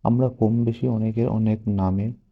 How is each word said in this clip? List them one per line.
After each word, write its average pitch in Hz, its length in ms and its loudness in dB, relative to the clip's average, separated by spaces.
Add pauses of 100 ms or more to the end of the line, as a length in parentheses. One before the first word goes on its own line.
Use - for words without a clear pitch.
আমরা 123 260 2
কম 117 360 0
বেশি 117 240 -2
অনেকের 113 400 0
অনেক 110 300 0 (100)
নামে 98 440 0 (200)